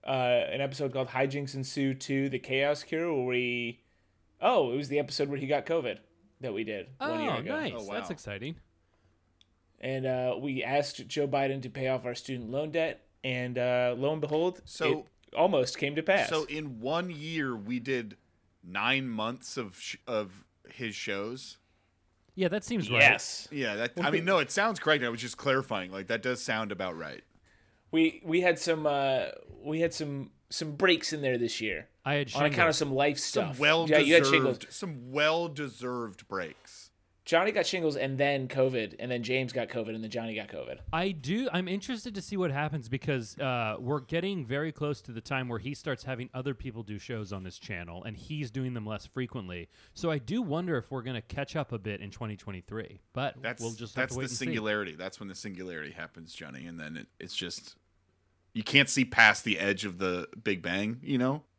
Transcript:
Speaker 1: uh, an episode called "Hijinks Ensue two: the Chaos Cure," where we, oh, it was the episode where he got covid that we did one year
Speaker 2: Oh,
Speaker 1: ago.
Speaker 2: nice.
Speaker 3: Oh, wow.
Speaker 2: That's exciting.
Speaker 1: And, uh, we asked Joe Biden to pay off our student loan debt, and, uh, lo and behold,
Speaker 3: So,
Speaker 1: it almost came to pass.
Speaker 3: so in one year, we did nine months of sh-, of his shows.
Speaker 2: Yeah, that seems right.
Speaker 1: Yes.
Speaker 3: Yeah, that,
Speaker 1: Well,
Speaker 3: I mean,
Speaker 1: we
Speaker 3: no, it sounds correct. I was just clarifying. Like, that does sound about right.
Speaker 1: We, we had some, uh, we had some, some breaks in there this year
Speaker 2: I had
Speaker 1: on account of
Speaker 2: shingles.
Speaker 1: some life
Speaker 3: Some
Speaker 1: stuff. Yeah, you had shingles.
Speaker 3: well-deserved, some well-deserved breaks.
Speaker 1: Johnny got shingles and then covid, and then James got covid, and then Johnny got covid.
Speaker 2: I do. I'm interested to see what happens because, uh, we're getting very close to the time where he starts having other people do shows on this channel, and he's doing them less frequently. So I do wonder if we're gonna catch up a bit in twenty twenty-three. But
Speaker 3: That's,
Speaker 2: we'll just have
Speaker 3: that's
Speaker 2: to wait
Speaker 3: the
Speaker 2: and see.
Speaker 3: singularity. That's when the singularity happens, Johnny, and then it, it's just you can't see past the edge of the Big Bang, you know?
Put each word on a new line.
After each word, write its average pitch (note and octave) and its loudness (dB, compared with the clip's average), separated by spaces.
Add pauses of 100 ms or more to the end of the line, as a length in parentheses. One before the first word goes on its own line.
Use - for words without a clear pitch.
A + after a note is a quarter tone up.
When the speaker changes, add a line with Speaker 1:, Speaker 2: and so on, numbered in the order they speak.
Speaker 1:
uh, C3 -4
an B2 4
episode C3+ -2
called C3 0
"Hijinks C3+ 0
Ensue C3+ 0
two: C3+ 0
the B2+ -2
Chaos C#3 2
Cure," E3 0
where B2+ 2
we, A#2+ 0 (600)
oh, D3+ 6
it C3 0
was C#3+ -2
the C#3+ 2
episode C#3+ 0
where C#3+ -2
he C3+ -4
got C#3+ 2
covid C#3+ 0 (420)
that B2 -4
we G#2+ -2
did G#2 -6 (100)
one D#4 -2
year C#4+ 0
Speaker 2:
Oh, B2 0
Speaker 1:
ago. C4 -4
Speaker 2:
nice. C#4+ -4
Speaker 3:
Oh, A2 -6
wow. G2+ -6
Speaker 2:
That's G#3+ -6
exciting. B2 -8 (1200)
Speaker 1:
And, C3 -4
uh, B2+ 0
we C3 -2
asked C#3 0
Joe C#3+ 0
Biden C#3 0
to B2+ -8
pay C3 -4
off B2+ 0
our A#2+ -4
student B2 -8
loan D3+ -2
debt, D#3+ -2 (160)
and, B2 -2
uh, B2 4
lo C3+ 2
and D#3 -2
behold, D#3 2
Speaker 3:
So, - 0 (400)
Speaker 1:
it - -6
almost D#3 4
came C#3+ 0
to D#3+ 0
pass. F#3+ 4
Speaker 3:
so D#3 2
in C#3+ -6
one E3 0
year, D3+ -2
we A2+ -2
did A#2 -2 (480)
nine A#2+ 2
months A2+ -4
of G#2+ -6
sh-, - -10 (120)
of G#2 -2 (280)
his A2+ -6
shows. G#2+ -6 (800)
Speaker 2:
Yeah, F#3+ 0
that G3 -2
seems F#3+ -2
right. B2 6
Speaker 1:
Yes. - 6
Speaker 3:
Yeah, B2 -2
that, A#2+ -2
Speaker 1:
Well, E3+ 0
Speaker 3:
I D3 4
mean, D#3+ 2
Speaker 1:
we E3 -2
Speaker 3:
no, F#3 6
it C#3+ 2
sounds G3+ 2
correct. D3+ 4
I A#2+ 0
was A#2 -4
just A#2+ -8
clarifying. B2+ 0
Like, F#2+ -8
that A2+ 0
does B2+ 0
sound A2 0
about F#2 -2
right. D2+ -10 (680)
Speaker 1:
We, D#3+ 4
we E3+ 4
had F3 4
some, D#3+ 0
uh, C3+ 2 (360)
we D3+ -2
had E3 2
some, C#3+ -6 (180)
some D#3 -6
breaks E3 4
in D3+ -4
there B2+ 2
this A#2 0
year F#2+ -4 (160)
Speaker 2:
I C#3+ 0
had C#3+ 0
Speaker 1:
on C#3 2
account - -
of C#3+ 2
Speaker 2:
shingles. E3 4
Speaker 1:
some C#3+ 0
life C#3 4
Speaker 3:
Some - 0
Speaker 1:
stuff. D#3 6
Yeah, D3+ 10
you D3 8
had E3 10
shingles. C3+ 6
Speaker 3:
well-deserved, - 0
some C3 -8
well-deserved C3+ -2
breaks. - -8 (400)
Speaker 1:
Johnny F#3 4
got G#3 2
shingles D#3+ 2
and C3+ 0
then C#3 2
covid, B2+ 2
and B2 -6
then B2 -2
James B2+ 0
got A#2+ -2
covid, A2+ -4
and A2+ -6
then A2 -8
Johnny A2+ -4
got G#2 -6
covid. C2 -10 (140)
Speaker 2:
I F3+ 0
do. F3+ -2
I'm F3+ 0
interested G3+ -6
to F#3+ -6
see - -6
what F3+ 2
happens C#3+ -2
because, B2+ -2
uh, A#2+ 0
we're C3+ -2
getting E3+ -2
very C#3+ -2
close D3 -2
to B2 -14
the A2+ -6
time C3 -2
where A#2 -2
he C3+ -6
starts - -4
having B2+ -6
other C3 -2
people A#2 -8
do G#2 -8
shows G#2+ -6
on F#2+ -6
this F#2 -10
channel, F2 -8
and G#2+ -8
he's D3 -8
doing B2+ -4
them A2 -6
less G#2+ -6
frequently. F#2 -6 (260)
So E3+ -2
I D3+ 0
do E3 -2
wonder E3 0
if A#2 -4
we're C3 -6
gonna A#2+ -6
catch - -8
up D3+ -2
a A#2 -4
bit G2+ -6
in G2 -10
twenty G#2+ -6
twenty-three. G2 -10 (120)
But C3 -4
Speaker 3:
That's, A2+ -6
Speaker 2:
we'll A2+ -4
just A2 -12
have B2+ -2
Speaker 3:
that's B2 -4
Speaker 2:
to B2+ -2
wait C3 -2
Speaker 3:
the B2+ -4
Speaker 2:
and - -
see. B2+ -2
Speaker 3:
singularity. G#2+ 0
That's F#2 -8
when G2+ -10
the F#2 -10
singularity F2 -8
happens, D#2+ -14
Johnny, C#2 -12
and E2+ -12
then D#2 -10
it, B1 -12 (140)
it's - -8
just - -6 (800)
you A2 -4
can't C#3 6
see C3 2
past A2 8
the G2 0
edge G2+ 2
of F2+ -6
the F2+ 0 (160)
Big F#2+ 0
Bang, G2+ -2
you C3+ 0
know? C3+ 0 (140)